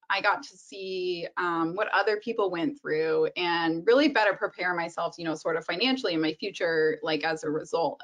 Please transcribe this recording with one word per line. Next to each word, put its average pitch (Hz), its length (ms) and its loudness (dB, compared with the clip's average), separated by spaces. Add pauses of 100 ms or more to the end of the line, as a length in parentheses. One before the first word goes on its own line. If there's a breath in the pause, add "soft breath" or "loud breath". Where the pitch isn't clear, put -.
(100)
I 196 100 0
got 208 240 2
to - 120 -20
see, 185 680 -4 (100)
um, 170 380 0
what 208 180 0
other 208 260 2
people 214 320 0
went 165 300 -2
through 160 560 0
and 170 500 0
really 269 220 6
better 208 260 2
prepare 180 400 -2
myself, 170 440 -4
you 170 60 -8
know, 160 100 -2
sort 160 220 -2
of 165 80 -6
financially 220 500 0
in 160 60 2
my 156 140 0
future, 165 680 0
like, 156 220 -2
as 160 180 -2
a 151 80 -4
result 160 540 -2